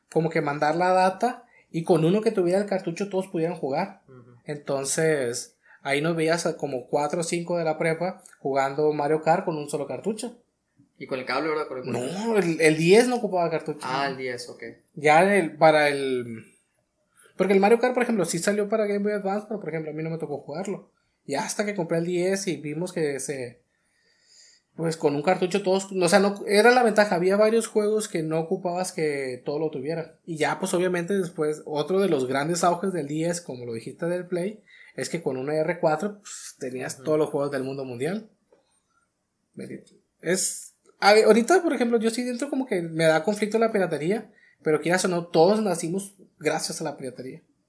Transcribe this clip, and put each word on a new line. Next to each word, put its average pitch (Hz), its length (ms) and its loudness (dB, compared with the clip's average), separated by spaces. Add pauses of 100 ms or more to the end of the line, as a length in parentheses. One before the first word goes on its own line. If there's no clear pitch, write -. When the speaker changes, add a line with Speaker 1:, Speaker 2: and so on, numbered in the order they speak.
(120)
Speaker 1:
como 160 180 0
que 165 120 0
mandar 147 340 0
la 180 140 2
data 190 540 2 (280)
y 165 100 -4
con 165 220 2
uno 185 180 4
que 220 80 0
tuviera 185 300 2
el 202 60 -4
cartucho 190 420 -4
todos 185 200 -4
pudieran 170 280 -4
jugar. 156 520 -6
Speaker 2:
Ujú. 127 360 -20
Speaker 1:
Entonces, 139 1120 -2 (260)
ahí 139 180 0
nos 165 160 0
veías 165 300 0
a 165 100 -2
como 135 300 -6
cuatro 147 340 -2
o 165 40 -4
cinco 170 340 -4
de 165 60 -2
la 156 140 -2
prepa 170 440 -2 (180)
jugando 139 520 0
Mario 151 300 0
Kart 175 220 2
con 165 120 -2
un 147 140 -8
solo 139 160 -4
cartucho. 202 520 -8 (600)
Speaker 2:
Y 135 80 -12
con 131 140 -6
el 127 60 -10
cable, 143 240 -2
¿verdad? 151 180 -2
Con 131 100 -8
el 127 60 -10
conector. 127 420 -4
Speaker 1:
No, 226 120 2
el, 170 220 0
el 156 160 6
diez 185 300 6
no 247 100 0
ocupaba 180 340 -2
cartucho. 156 320 -6
Speaker 2:
Ah, 135 260 -2
el 131 80 -6
diez, 127 320 -8
ok. - 140 -18 (320)
Speaker 1:
Ya 151 280 6 (140)
el, 156 200 0
para 151 340 6
el, 123 540 -4 (920)
porque 190 160 2
el 196 80 6
Mario 214 180 6
Kart, 247 160 0
por 247 80 0
ejemplo, 226 220 0
sí 165 140 -4
salió 208 300 -2
para 214 180 0
Game 202 140 -2
Boy 208 120 -2
Advance, 202 360 -4
pero, 214 120 -8
por 156 80 -10
ejemplo, 156 220 -6
a 151 40 -12
mí 156 80 -6
no 160 80 -6
me 165 80 -6
tocó 147 200 -8
jugarlo. 175 520 -10 (360)
Y 139 100 -4
hasta 208 280 -4
que 208 100 -4
compré 170 240 -2
el 170 60 -2
diez 180 440 0
y 156 100 -2
vimos 151 340 -8
que 147 260 -2
se, 131 440 -8 (1120)
pues, 160 220 -4
con 143 180 0
un 147 60 -2
cartucho 185 400 0
todos, 190 280 0
o 185 200 0
sea, 196 80 8
no, 202 280 2
era 220 240 6
la 247 120 6
ventaja, 208 340 4
había 190 220 2
varios 220 280 4
juegos 214 420 0
que 165 140 -2
no 156 160 -2
ocupabas 180 540 -4
que 139 500 -4
todo 147 160 -4
lo 156 120 -2
tuvieran. 151 420 -6 (140)
Y 165 100 -8
ya, - 240 0
pues, 190 140 -2
obviamente, 180 420 0
después, 156 480 -4
otro 151 360 -2
de 196 100 2
los 135 180 2
grandes 147 340 0
auges 180 300 2
del 151 160 -4
diez, 165 320 -4
como 123 240 -12
lo 120 80 -10
dijiste 120 320 -10
del 175 220 -4
Play, 185 360 -6 (320)
es 131 140 -6
que 170 140 -6
con 131 160 -4
una 139 180 -4
R 165 240 -2
cuatro, 170 400 0
pues, - 380 -16
tenías 127 380 -8
Speaker 2:
Ujú. - 80 -20
Speaker 1:
todos 156 140 2
los 147 120 2
juegos 143 200 -2
del 131 140 -4
mundo 139 220 -8
mundial. 143 420 -6 (1900)
Es, - 540 -4 (260)
a 196 140 6
ver, 220 120 8
ahorita, 233 360 6
por 330 100 0
ejemplo, 240 260 0
yo 220 120 0
sí 247 140 -4
dentro 247 260 -6
como 269 160 -2
que 180 160 -2
me 165 220 -2
da 156 200 4
conflicto 214 340 0
la 220 140 2
piratería, 175 580 -2 (320)
pero 156 180 2
quieras 175 240 2
o 196 40 0
no, 170 180 -2
todos 185 360 6
nacimos 180 520 -4 (240)
gracias 156 420 -4
a 170 40 -6
la 147 120 -6
piratería. 127 460 -14 (260)